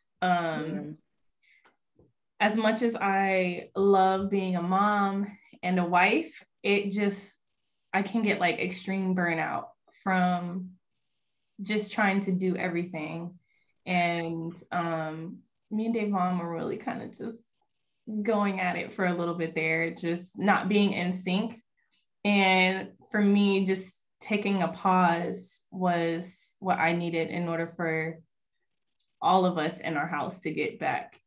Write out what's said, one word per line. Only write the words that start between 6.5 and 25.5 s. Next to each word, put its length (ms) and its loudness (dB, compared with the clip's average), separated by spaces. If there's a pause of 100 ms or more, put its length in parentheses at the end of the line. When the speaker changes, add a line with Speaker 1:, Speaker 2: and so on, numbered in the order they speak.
Speaker 1:
it 300 2
just, 480 -2 (540)
I 100 2
can 180 -2
get, 180 0
like, 200 2
extreme 560 -2
burnout 520 -2 (360)
from 680 0 (920)
just 320 -4
trying 280 2
to 120 -2
do 240 0
everything. 840 -6 (460)
And, 680 -2 (180)
um, 680 -4 (320)
me 140 -2
and 80 -2
Dave 160 -2
Mom 300 0
were 140 -4
really 240 -4
kind 240 -8
of 160 -12
just 200 -10 (840)
going 400 0
at 160 -2
it 160 -8
for 120 -2
a 80 2
little 220 -2
bit 200 -4
there, 360 0
just 460 -6
not 320 2
being 240 4
in 200 -2
sync. 480 -2 (640)
And 680 4 (200)
for 100 2
me, 440 6
just 280 -2 (280)
taking 400 0
a 80 2
pause 920 0 (100)